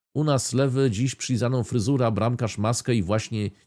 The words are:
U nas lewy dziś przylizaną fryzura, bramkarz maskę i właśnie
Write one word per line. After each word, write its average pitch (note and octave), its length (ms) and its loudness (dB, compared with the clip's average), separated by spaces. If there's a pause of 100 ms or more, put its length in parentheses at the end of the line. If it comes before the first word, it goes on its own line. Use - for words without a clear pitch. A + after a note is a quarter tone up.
(160)
U D3 80 2
nas C#3 280 0
lewy C3+ 380 2
dziś A#2+ 240 -2
przylizaną B2 500 -2
fryzura, B2 460 2
bramkarz A2+ 480 -2
maskę A#2 360 0
i A2 80 2
właśnie G#2 480 -2 (160)